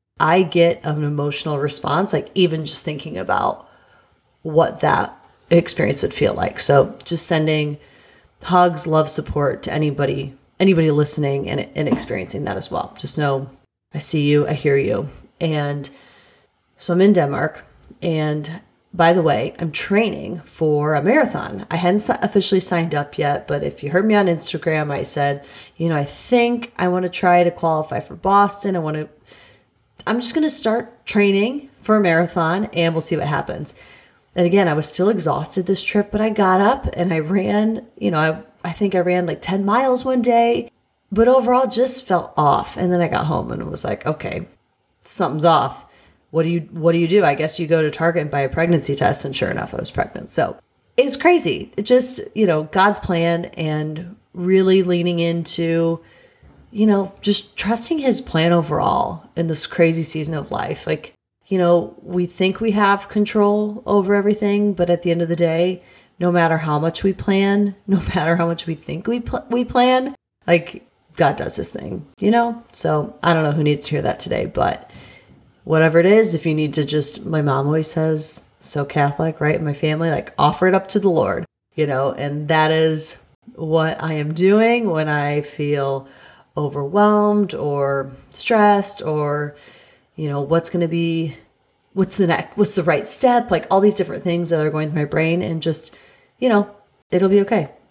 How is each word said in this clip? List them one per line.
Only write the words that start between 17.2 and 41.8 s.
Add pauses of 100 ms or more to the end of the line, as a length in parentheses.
and (320)
by
the
way,
I'm
training
for
a
marathon.
I
hadn't
si-,
officially
signed
up
yet,
but
if
you
heard
me
on
Instagram,
I
said, (320)
you
know,
"I
think
I
wanna
try
to
qualify
for
Boston.
I
wanna, (960)
I'm
just
gonna
start
training (120)
for
a
marathon,
and
we'll
see
what
happens." (600)
And
again,
I
was
still
exhausted
this
trip,
but
I
got
up
and
I
ran, (120)
you
know,
I,
I
think
I
ran,
like,
ten
miles
one
day, (420)
but
overall
just